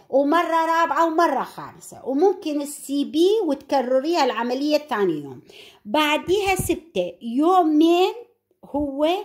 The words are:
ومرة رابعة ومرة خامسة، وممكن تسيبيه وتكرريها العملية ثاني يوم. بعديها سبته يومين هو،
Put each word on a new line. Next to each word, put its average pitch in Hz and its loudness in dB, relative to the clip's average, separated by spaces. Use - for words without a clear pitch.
ومرة 320 2
رابعة 330 2
ومرة 320 0
خامسة، - -16
وممكن 302 0
تسيبيه 285 0
وتكرريها 277 0
العملية 254 -2
ثاني 208 -2
يوم. 139 -10
بعديها 302 0
سبته 185 -4
يومين 330 2
هو، 285 -2